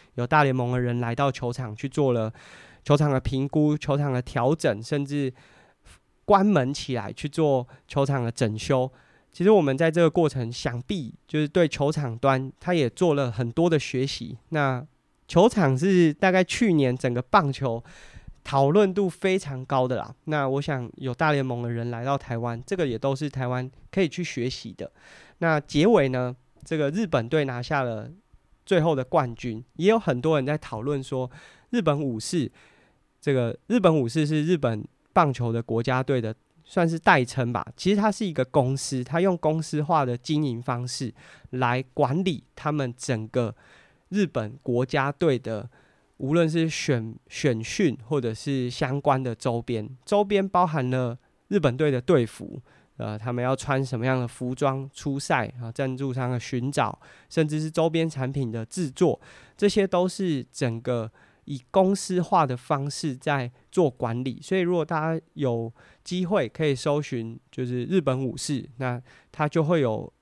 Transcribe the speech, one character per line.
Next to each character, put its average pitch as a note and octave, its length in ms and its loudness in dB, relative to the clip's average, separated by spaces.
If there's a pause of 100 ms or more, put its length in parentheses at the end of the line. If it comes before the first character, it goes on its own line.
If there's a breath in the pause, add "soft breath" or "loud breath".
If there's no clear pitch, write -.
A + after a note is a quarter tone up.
(160 soft breath)
有 A#2+ 100 -2
大 D3+ 160 6
联 C3+ 120 2
盟 B2 160 0
的 B2+ 80 0
人 A#2+ 220 -2
来 A#2 140 -4
到 C#3 180 0
球 B2 200 -6
场 A#2 220 -8
去 C3+ 140 -8
做 C3+ 240 2
了 A2+ 200 -2 (520 loud breath)
球 C#3+ 120 6
场 D3 140 4
的 C3 100 2
评 C3+ 260 -2
估、 D3+ 300 2
球 C#3+ 220 -2
场 C#3+ 140 0
的 B2 100 0
调 C3 320 0
整， A2 280 0
甚 C#3+ 220 -4
至 C#3 260 -4 (920 soft breath)
关 G3 220 6
门 C#3+ 260 4
起 C3+ 220 -6
来 A2 180 -6
去 D3 160 -8
做 C#3 380 0 (200 loud breath)
球 C#3 200 0
场 C3+ 180 0
的 A#2 80 -2
整 A2 260 -2
修。 C3 320 0 (400 soft breath)
其 - 140 -4
实 G#3 60 6
我 G#3 100 8
们 C3+ 160 2
在 E3 140 2
这 E3+ 100 0
个 E3 80 6
过 E3 180 4
程， B2 240 -4
想 A#2+ 320 -6
必 E3+ 320 -6 (120)
就 D3+ 120 -4
是 D3+ 80 2
对 E3 220 2
球 D3 240 0
场 B2+ 240 -4
端 C3 420 2
他 F3+ 140 -4
也 D3 160 2
做 E3+ 240 2
了 C3+ 180 0
很 A#2 220 -4
多 E3+ 160 4
的 D#3+ 100 4
学 C3 280 -2
习。 - 320 -10 (120)
那 C#3 360 0 (400)
球 F3+ 200 6
场 D3 300 4
是 F3 380 4
大 F#3+ 160 2
概 F#3 120 4
去 G3+ 300 2
年 C3 240 4
整 B2+ 160 -2
个 A#2+ 80 -2
棒 D3+ 320 2
球 A#2 320 -6 (580 loud breath)
讨 C#3 280 2
论 F#3+ 240 4
度 F#3+ 160 0
非 F#3+ 280 0
常 C3+ 280 -8
高 B2+ 200 2
的 B2 100 -2
啦。 - 180 -8 (100)
那 D3 240 -2
我 C#3 140 -2
想 C3 340 -4
有 C3 160 -6
大 D#3 200 0
联 C#3 120 0
盟 A#2+ 180 -4
的 A#2+ 60 -4
人 A#2 220 -4
来 A#2 120 -8
到 C#3 140 0
台 A#2+ 220 -6
湾， A#2 280 -6
这 G3 80 -6
个 F3 120 0
也 A2+ 120 -4
都 C#3 160 -2
是 C#3+ 140 -6
台 C3 180 -6
湾 B2+ 240 -4 (220)
可 G3 80 -2
以 E3+ 80 2
去 F3 160 -6
学 B2+ 240 -4
习 A2+ 240 -10
的。 - 180 -14 (500 loud breath)
那 D#3+ 200 2
结 D3 260 2
尾 E3+ 220 6
呢， B2+ 260 -2 (300)
这 D#3+ 100 -6
个 D3 140 0
日 G3 180 -2
本 A#2+ 220 0
队 D3+ 160 0
拿 B2 180 -6
下 C#3+ 200 -2
了 A2+ 280 -6 (540)
最 F3+ 160 2
后 D#3+ 140 2
的 C3 100 -2
冠 C3 300 0
军， A#2 280 -8 (140)
也 F#3 140 4
有 A3+ 80 6
很 C3+ 200 0
多 D#3 180 2
人 C3 100 0
在 D3+ 100 0
讨 A2 240 -10
论 C#3 220 -4
说， B2+ 280 -6 (380 loud breath)
日 A#3+ 140 0
本 D3+ 200 2
武 A#2+ 160 -2
士， C#3 320 -2 (680 soft breath)
这 D3 100 -2
个 A#2+ 240 0 (120)
日 A#3+ 120 2
本 F3 160 6
武 B2+ 140 2
士 D3+ 180 0
是 D3+ 200 0
日 F3 100 4
本 A2+ 260 -2 (300)
棒 D#3+ 180 4
球 A#2+ 220 -2
的 A#2 100 -2
国 A#2 200 -2
家 B2+ 200 0
队 B2 200 0
的 A2 120 -6 (300)
算 E3+ 240 2
是 E3 100 -2
代 D#3+ 240 6
称 A#2+ 300 -2
吧。 G2+ 140 2 (100)
其 - 140 0
实 G#3 60 4
它 G#3 140 2
是 G#3 140 -4
一 F3 80 -4
个 C3 140 -2
公 C3 280 2
司， C3 300 -4
它 D3+ 160 -2
用 F#3 160 2
公 D#3+ 260 0
司 D3+ 200 -4
化 D3 240 2
的 A#2+ 100 -2
经 D3+ 300 -2
营 A#2+ 160 -4
方 B2 260 -4
式 B2 240 -6 (380 loud breath)
来 B2+ 420 0
管 D3 320 0
理 E3 180 -2 (120)
他 - 180 -4
们 C3 240 -4
整 A2 320 -4
个 A#2+ 260 -2 (540 soft breath)
日 G3 180 2
本 A#2 360 -6
国 B2 240 0
家 C#3+ 260 -2
队 C#3+ 260 2
的， A2+ 300 -8 (480 soft breath)
无 C3+ 160 -4
论 E3 160 4
是 D#3+ 180 0
选-， A#2 480 -2 (140)
选 A2+ 340 -2
训 D3 320 0 (120)
或 D3 120 -2
者 A#2 140 -2
是 B2+ 380 -4
相 C#3 280 -4
关 C3 240 2
的 A#2+ 120 -4
周 A#2+ 260 -2
边。 A2+ 260 -4 (180)
周 G#3 200 2
边 G3 220 2
包 F3+ 200 2
含 D3+ 220 -2
了 B2+ 300 -2 (300)
日 G3 120 2
本 B2+ 160 2
队 D3 140 2
的 B2+ 100 0
队 C3 240 4
服， - 340 -10 (380 soft breath)
呃， G#2+ 220 -8
他 A#2+ 160 -8
们 B2 100 -2
要 C3 100 0
穿 C3+ 300 -2
什 B2 140 -4
么 A#2+ 80 -2
样 C3 120 2
的 B2 80 -2
服 B2 280 -8
装 C3+ 400 -2
出 C#3 260 -4
赛， A#2+ 400 -2
啊， A2+ 100 -10
赞 C3 240 -4
助 C3+ 160 -4
商 B2+ 200 -4
的 B2 100 -2
寻 B2+ 320 -4
找， A#2+ 260 -2 (300 loud breath)
甚 D#3+ 180 0
至 D#3 140 -4
是 D#3 100 -4
周 D#3+ 200 0
边 E3 180 0
产 C3+ 240 -4
品 C3+ 180 -2
的 A2+ 140 -6
制 D#3+ 260 -4
作， D#3 300 0 (380 loud breath)
这 - 100 2
些 G3 180 2
都 F#3 220 0
是 E3 420 -2
整 A#2 300 -4
个 A#2 320 -4 (320 soft breath)
以 C#3 260 -10
公 F#3+ 240 4
司 F3+ 280 -2
化 E3 240 4
的 B2+ 100 -4
方 C#3+ 340 -4
式 C#3+ 240 -4
在 C3+ 380 -4 (180 soft breath)
做 E3 200 2
管 A#2+ 340 -4
理。 C3 180 -6
所 F#3+ 140 -2
以 F#3+ 60 0
如 F3 120 0
果 E3 80 0
大 D#3+ 320 -2
家 D#3+ 80 -6 (120)
有 A#2 360 -2 (320 soft breath)
机 F3+ 220 -4
会 E3 240 0
可 - 160 -4
以 C#3+ 100 2
搜 D3 280 0
寻， A#2 360 -8 (140)
就 B2+ 140 -4
是 B2 180 -4
日 F3+ 160 2
本 C3+ 240 0
武 B2 140 -4
士， - 280 -4 (120)
那 B2 200 -4 (320 soft breath)
它 D3+ 160 -2
就 D#3 180 0
会 D#3+ 180 2
有， A2 280 -2 (120)